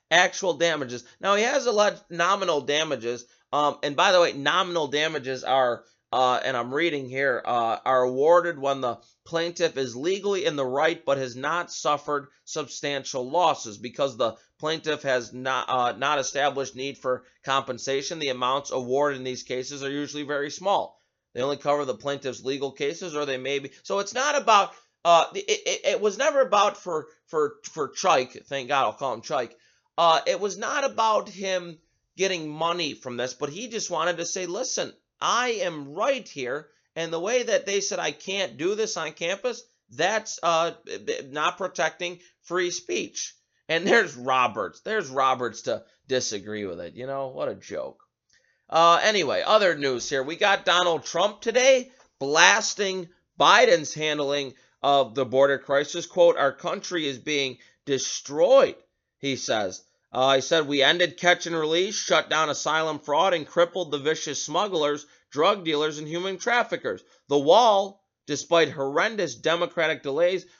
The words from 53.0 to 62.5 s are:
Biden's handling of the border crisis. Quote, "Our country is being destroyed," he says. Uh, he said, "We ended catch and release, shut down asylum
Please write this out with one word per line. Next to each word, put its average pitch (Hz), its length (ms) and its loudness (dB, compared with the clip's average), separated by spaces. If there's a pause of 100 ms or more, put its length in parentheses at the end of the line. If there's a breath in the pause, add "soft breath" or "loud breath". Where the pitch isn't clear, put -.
Biden's 175 560 6
handling 147 600 -2 (280 soft breath)
of 135 320 4
the 131 100 0
border 135 340 4
crisis. 143 480 -2
Quote, 170 300 4
"Our 139 160 2
country 175 540 -6
is 135 120 -6
being 135 400 -4 (280 soft breath)
destroyed," 160 880 2 (440)
he 139 180 -2
says. 107 460 -4 (300)
Uh, 135 240 4
he 135 60 4
said, 160 260 0
"We 143 140 2
ended 160 340 2
catch 175 300 2
and 170 100 -4
release, 170 400 0
shut - 340 0
down 156 180 2
asylum 156 520 -2